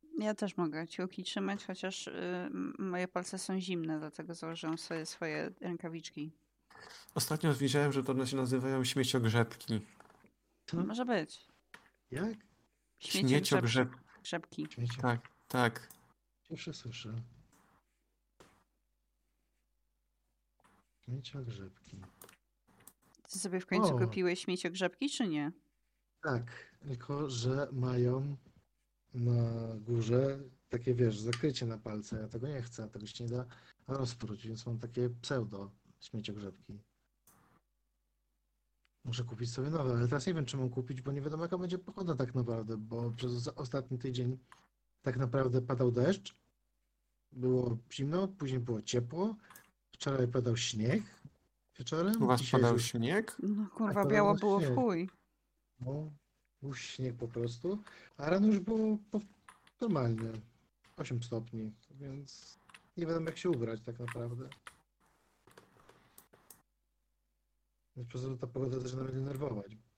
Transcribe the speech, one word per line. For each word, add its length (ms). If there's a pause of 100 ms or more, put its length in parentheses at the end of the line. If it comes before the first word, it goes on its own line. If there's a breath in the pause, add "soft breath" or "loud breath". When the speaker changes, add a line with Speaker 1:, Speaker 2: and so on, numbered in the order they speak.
(180)
Speaker 1:
Ja 180
też 220
mogę 300
kciuki 360
trzymać, 420
chociaż, 420
y, 60
m-, 680
moje 280
palce 320
są 200
zimne, 400
dlatego 360
założyłam 420
sobie 280
swoje 460 (100)
rękawiczki. 720 (840 loud breath)
Speaker 2:
Ostatnio 380
widziałem, 380
że 120
to 80
one 160
się 100
nazywają 460
śmieciogrzebki. 960 (840)
Speaker 3:
Co? 180
Speaker 1:
Może 220
być. 420 (640)
Speaker 3:
Jak? 220 (640)
Speaker 1:
Śmieciogrzeb-, 680
Speaker 2:
Śmieciogrzeb- 280 (280)
Speaker 1:
grzebki. 480
Speaker 3:
Śmiecie- 300
Speaker 2:
Tak, 280 (180)
tak. 420 (600)
Speaker 3:
Pierwsze 240
słyszę. 400 (4000)
Śmieciogrzebki. 920 (1300)
Speaker 1:
Ty 100
sobie 200
w 60
końcu 300
Speaker 3:
O. 40
Speaker 1:
kupiłeś 440
śmieciogrzebki, 680
czy 180
nie? 240 (680)
Speaker 3:
Tak, 580
tylko 500
że 420
mają 680 (760)
na 280 (380)
górze 600 (300)
takie, 240
wiesz, 260
zakrycie 460
na 120
palce. 440
Ja 60
tego 200
nie 140
chcę, 280
tego 180
się 160
nie 60
da 160 (420 loud breath)
rozpróć, 600
więc 180
mam 140
takie 300
pseudo 640 (280)
śmieciogrzebki. 800 (2250)
Muszę 180
kupić 300
sobie 160
nowe, 240
ale 140
teraz 200
nie 60
wiem, 120
czy 120
mam 120
kupić, 320
bo 100
nie 100
wiadomo, 220
jaka 140
będzie 200
pogoda 380
tak 200
naprawdę, 420
bo 340
przez 200 (160)
os-, 100
ostatni 400
tydzień 400 (640 soft breath)
tak 160
naprawdę 440
padał 300
deszcz, 440 (960)
było 460 (160)
zimno, 340
później 320
było 220
ciepło, 540 (580 loud breath)
wczoraj 340
padał 300
śnieg 460 (760)
wieczorem, 440
Speaker 2:
U 40
was 140
Speaker 3:
dzisiaj 200
Speaker 2:
padał 140
Speaker 3:
już 100
Speaker 2:
śnieg? 540
Speaker 1:
No 300
kurwa, 160
Speaker 3:
Tak, 100
padał 160
Speaker 1:
biało 240
było 240
w 40
Speaker 3:
śnieg. 120
Speaker 1:
chuj. 340 (720)
Speaker 3:
No, 320 (500)
był 140
śnieg 420
po 100
prostu, 560 (340 loud breath)
a 120
rano 180
już 120
było 380 (140)
po-, 80 (600)
normalnie, 500 (680)
osiem 260
stopni, 500 (180)
więc 680 (400)
nie 80
wiadomo, 200
jak 120
się 120
ubrać 320
tak 180
naprawdę. 500 (3500)
Więc 140
przez 120
to 160
ta 100
pogoda 320
zaczyna 240
mnie 80
denerwować. 680 (200)